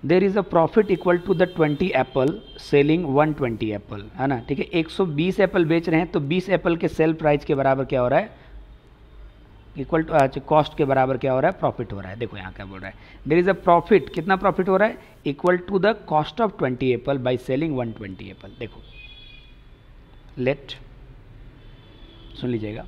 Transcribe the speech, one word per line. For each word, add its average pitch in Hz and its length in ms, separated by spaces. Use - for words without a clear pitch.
There 175 200
is 202 140
a 202 80
profit 185 460
equal 175 300
to 190 140
the 180 120
twenty 160 460
apple 131 360
selling 151 540
one 151 220
twenty 117 380
apple, 101 380
है 131 160
ना, 131 140
ठीक 135 180
है, 170 140
एक 165 160
सौ - 180
बीस 170 320
apple 185 260
बेच 165 240
रहे 160 100
हैं, 175 120
तो 185 100
बीस 170 280
apple 170 280
के 175 120
sell 160 240
price 151 320
के 151 100
बराबर 135 300
क्या 131 160
हो 123 60
रहा 139 120
है, 220 180
equal 160 280
to, 156 80
अच्छा, 135 300
cost 151 340
के 151 80
बराबर 131 320
क्या 131 160
हो 127 60
रहा 160 120
है, 196 80
Profit 123 340
हो 101 60
रहा 92 120
है। 107 80
देखो 110 180
यहाँ 95 160
क्या 101 120
बोल 95 140
रहा 95 100
है, - 60
there 160 180
is 185 60
a 190 140
profit, 175 520
कितना 180 220
profit 190 320
हो 190 80
रहा 208 100
है, - 100
equal 180 380
to 196 160
the 208 120
cost 156 380
of 196 140
twenty 127 360
apple 131 300
by 127 180
selling 143 340
one 117 180
twenty 95 380
apple। - 260
देखो, 110 220
let, 131 340
सुन 123 140
लीजिएगा। 107 380